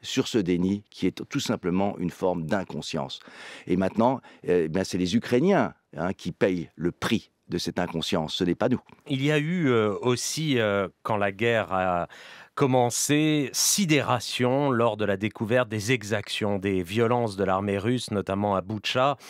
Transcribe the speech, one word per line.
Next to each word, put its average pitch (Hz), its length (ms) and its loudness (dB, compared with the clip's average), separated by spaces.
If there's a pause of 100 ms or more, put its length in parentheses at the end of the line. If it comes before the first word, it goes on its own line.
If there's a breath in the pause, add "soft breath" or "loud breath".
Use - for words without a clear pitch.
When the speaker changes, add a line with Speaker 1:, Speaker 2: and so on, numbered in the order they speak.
Speaker 1:
sur - 260 -2
ce - 100 0
déni 95 520 0
qui - 180 -4
est - 220 -6
tout 143 100 -4
simplement 95 600 -2
une 87 120 -2
forme 87 360 -2
d'inconscience. 76 720 -6 (440 loud breath)
Et 90 120 0
maintenant, 107 420 2 (300 loud breath)
euh, 90 160 4
eh - 20 -2
bien, 87 160 0
c'est 98 140 -6
les 90 180 0
Ukrainiens, 127 580 2 (220)
hein, 85 160 -2
qui 90 220 -8
payent 92 420 0
le 85 160 -2
prix - 400 -4 (160)
de 90 100 -4
cette 85 220 -4
inconscience, 82 560 -2
ce - 80 0
n'est 87 120 2
pas 107 120 0
nous. 123 140 0 (260)
Speaker 2:
Il 135 160 -4
y 147 80 2
a 156 60 4
eu, 156 320 0
euh, 107 320 4
aussi, 123 580 0
euh, 101 300 2 (140)
quand 113 120 -2
la 101 160 0
guerre 104 400 0
a 90 380 0 (460 loud breath)
commencé, 143 1000 2
sidération 135 1160 2
lors 117 260 2
de 107 80 0
la 98 100 2
découverte 110 540 0
des 107 220 -2
exactions, 104 680 -2
des 92 260 0
violences 113 540 0
de 98 80 0
l'armée 98 320 0
russe, 117 340 -2
notamment 101 440 0
à 95 60 0
Boutcha. 117 540 0 (140 loud breath)